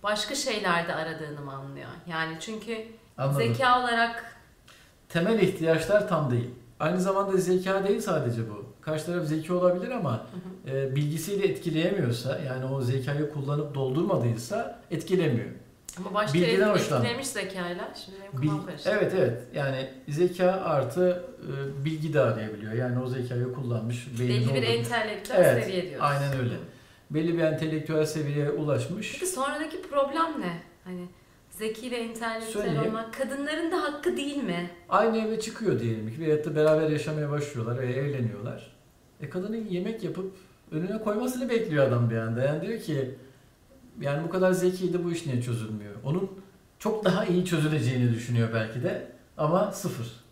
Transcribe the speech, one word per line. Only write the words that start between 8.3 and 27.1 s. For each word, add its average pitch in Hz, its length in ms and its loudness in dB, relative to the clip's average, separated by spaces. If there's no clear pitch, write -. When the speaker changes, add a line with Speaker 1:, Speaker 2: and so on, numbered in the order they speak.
Speaker 2:
bu. 104 160 -10
Karşı 156 240 -4
taraf 175 200 -2
zeki 156 280 -2
olabilir 180 380 4
ama, 185 220 -2
Speaker 1:
Hı - 580 -8
hı. 135 60 -2
Speaker 2:
e, 135 180 -2
bilgisiyle 165 520 0
etkileyemiyorsa, 156 920 0
yani 131 260 -4
o 135 160 -2
zekayı 143 520 -2
kullanıp 147 420 -2
doldurmadıysa 143 1040 0
etkilemiyor. 160 560 2
Speaker 1:
Ama 190 160 -8
başka 208 200 2
Speaker 2:
Bilgiden 185 360 6
Speaker 1:
et-, 208 60 4
Speaker 2:
hoşlanmıyor. 135 280 2
Speaker 1:
etkilemiş 240 240 -2
zekayla. 190 640 -6
Şimdi 190 160 -16
benim 131 200 -8
Speaker 2:
Bil-, 151 80 2
Speaker 1:
kafam 151 160 -2
karıştı. 170 240 -4
Speaker 2:
evet, 180 180 2
evet. 127 240 2
Yani 135 360 -2
zeka 180 420 4
artı, 180 720 2
e, 139 440 -6
bilgi 156 280 -2
de 143 80 6
arayabiliyor. 110 520 0
Yani 123 300 0
o 127 40 -2
zekayı 123 460 -2
kullanmış, 120 540 -4
beyni 123 100 2
Speaker 1:
Belli 120 120 4
bir - 80 4
Speaker 2:
doldurmuş. - 200 2
Speaker 1:
entelektüel 226 680 0
Speaker 2:
Evet, - 260 8
Speaker 1:
seviye 185 160 -2
diyorsun. 147 240 -4
Speaker 2:
aynen 139 340 2
öyle. 107 160 0